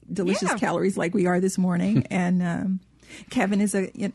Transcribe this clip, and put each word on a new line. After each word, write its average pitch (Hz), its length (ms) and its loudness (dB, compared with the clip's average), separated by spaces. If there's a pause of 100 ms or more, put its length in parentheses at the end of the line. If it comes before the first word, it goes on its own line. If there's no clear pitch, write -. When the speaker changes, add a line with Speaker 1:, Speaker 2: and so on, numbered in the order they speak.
(120)
Speaker 1:
delicious 185 380 0
Speaker 2:
Yeah. 233 80 0
Speaker 1:
calories 180 400 0
like 170 160 -2
we 185 140 2
are 180 140 2
this 190 180 0
morning. 180 480 2
Speaker 2:
<laughs> - 40 -12
Speaker 1:
And, 180 300 2
um, 180 380 -2 (500)
Kevin 202 300 0
is 202 160 0
a, 190 160 -2 (100)
an 196 140 -4